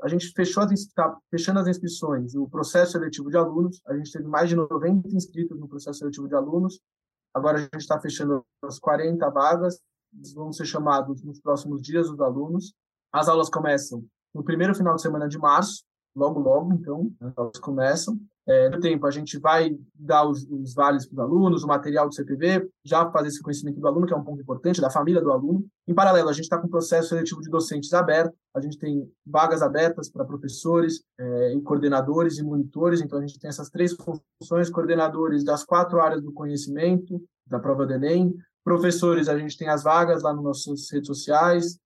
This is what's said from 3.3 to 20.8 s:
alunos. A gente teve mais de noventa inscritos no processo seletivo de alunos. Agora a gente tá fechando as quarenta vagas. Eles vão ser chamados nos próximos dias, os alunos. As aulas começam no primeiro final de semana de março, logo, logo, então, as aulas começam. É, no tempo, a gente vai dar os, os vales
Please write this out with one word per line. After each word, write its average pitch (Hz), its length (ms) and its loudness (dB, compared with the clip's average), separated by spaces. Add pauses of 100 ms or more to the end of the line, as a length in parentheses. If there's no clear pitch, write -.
alunos. 170 480 0
A 139 100 -4
gente 147 160 -8
teve 151 160 -10
mais 151 220 2
de 170 60 2
noventa 165 600 0
inscritos 165 440 -4
no 147 80 -14
processo 143 320 -12
seletivo 139 280 -8
de 143 80 -4
alunos. 160 440 0 (540)
Agora 147 240 0
a 151 40 -2
gente 147 260 -10
tá 151 120 0
fechando 143 440 -4 (200)
as 135 160 -12
quarenta 160 500 0
vagas. 170 520 2 (340)
Eles 139 180 -20
vão 156 200 -10
ser 156 120 -8
chamados 139 580 -2
nos 147 180 -16
próximos 143 400 -2
dias, 160 280 0
os 147 120 -6
alunos. 143 520 -2 (380)
As 147 160 2
aulas 160 220 4
começam 139 540 -2 (300)
no 147 100 -8
primeiro 170 300 0
final 175 220 2
de 165 60 -4
semana 151 260 -2
de 143 100 -6
março, 151 460 2 (320)
logo, 143 240 0
logo, 160 340 4
então, 165 460 -2
as 127 160 -10
aulas 117 240 -6
começam. 135 580 -2 (280)
É, 151 240 6
no 165 80 -2
tempo, 165 300 2
a - 20 4
gente 143 300 -6
vai 156 340 2 (220)
dar 151 320 4
os, 139 220 -2
os 135 240 -8
vales 139 320 2